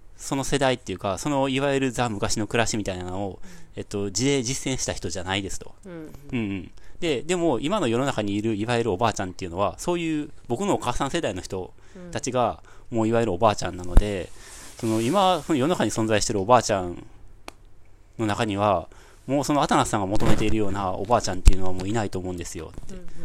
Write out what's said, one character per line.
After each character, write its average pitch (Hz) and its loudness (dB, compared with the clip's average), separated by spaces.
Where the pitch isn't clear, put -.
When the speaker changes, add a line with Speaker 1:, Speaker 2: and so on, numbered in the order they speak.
Speaker 1:
そ - -6
の 135 -4
世 147 0
代 131 4
っ - -2
て - -10
い 92 -6
う - -12
か、 98 -4
そ 147 -4
の 135 0
い 135 0
わ 139 0
ゆ 139 2
る 131 0
ザ 123 -2
昔 104 -2
の 107 -2
暮 117 0
ら 110 2
し 113 -2
み 101 -2
た 98 -4
い 90 -6
な 90 -8
の 95 -6
を、 - -10
Speaker 2:
う - -12
ん。 - -16
Speaker 1:
え 107 -10
っ 95 -10
と、 101 -6
地 120 -2
で 139 2
実 135 -6
践 127 -2
し - -4
た 98 -4
人 - -8
じ 90 -6
ゃ 87 -6
な 95 -4
い 101 0
で 95 -8
す - -4
と。 - -10
Speaker 2:
う - -16
ん。 180 -14
Speaker 1:
う 170 -14
ん 156 -14
う 131 -4
ん。 98 -4
で、 147 0
で 175 -2
も 160 2
今 190 -2
の 139 2
世 113 2
の 131 0
中 131 -2
に 101 -2
い 104 -2
る 113 0
い 104 -4
わ 120 0
ゆ 117 0
る 110 0
お 90 -2
ば 113 2
あ 101 0
ち - -6
ゃ 95 -4
ん 92 -8
っ - -14
て 92 -10
い - -10
う - -10
の 85 -8
は、 101 -2
そ 175 -4
う 175 -2
い 160 -4
う - -14
僕 120 -4
の 170 2
お 117 -2
母 120 -2
さ 139 -2
ん 127 -4
世 - -2
代 120 -2
の 92 -6
人 92 -10
た 117 -6
ち 127 -6
が、 117 0
Speaker 2:
う 123 -8
ん。 - 0
Speaker 1:
も 113 2
う 110 2
い 113 2
わ 117 4
ゆ 117 2
る 98 -2
お 87 -4
ば 110 4
あ 104 4
ち - -6
ゃ 90 -4
ん 90 -12
な 90 -10
の 87 -6
で、 101 6
そ - -6
の 113 0
今、 180 2
そ 165 -2
の 139 2
世 127 2
の 139 0
中 117 0
に 104 0
存 113 -2
在 107 2
し - 0
て 113 -4
る 101 0
お 92 -2
ば 120 6
あ 110 4
ち 107 0
ゃ 95 0
ん 87 -8
の 113 -2
中 104 0
に 101 -2
は、 98 2
も 139 0
う 131 -4
そ 147 0
の 143 4
ア 160 0
タ 123 2
ナ 135 4
ス - -8
さ - -2
ん 104 2
が 95 -2
求 101 4
め 107 10
て 107 2
い 107 2
る 107 6
よ 101 4
う 101 2
な 98 -2
お 101 -6
ば 117 4
あ 101 2
ち 104 -4
ゃ 90 -2
ん 92 -2
っ - -4
て - 12
い - 8
う 92 6
の 95 8
は 90 8
も 92 2
う 98 -4
い 107 -2
な 113 0
い 95 -4
と 95 -6
思 92 -6
う 92 -6
ん - -8
で 82 -8
す - -10
よ 78 -10
っ - -12
て 190 -8
Speaker 2:
う 185 -10
ん - -10
う - -14
ん 170 -8
う - -4
ん。 - -